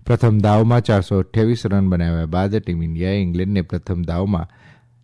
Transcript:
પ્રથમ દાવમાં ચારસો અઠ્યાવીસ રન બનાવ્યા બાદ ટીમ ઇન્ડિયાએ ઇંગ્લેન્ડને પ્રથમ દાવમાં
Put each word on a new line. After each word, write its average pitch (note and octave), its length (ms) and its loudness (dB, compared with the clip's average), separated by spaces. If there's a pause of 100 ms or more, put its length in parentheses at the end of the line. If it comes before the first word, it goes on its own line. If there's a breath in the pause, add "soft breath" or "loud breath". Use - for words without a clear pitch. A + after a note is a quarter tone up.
પ્રથમ A2+ 320 4
દાવમાં A2 420 4
ચારસો G2+ 380 0
અઠ્યાવીસ A2+ 480 0
રન G2 240 2
બનાવ્યા E2 360 0
બાદ F#2 300 -2
ટીમ E2+ 260 -4
ઇન્ડિયાએ E2+ 340 -4
ઇંગ્લેન્ડને F#2 460 -2
પ્રથમ F2 400 -6
દાવમાં E2+ 440 -2 (580 soft breath)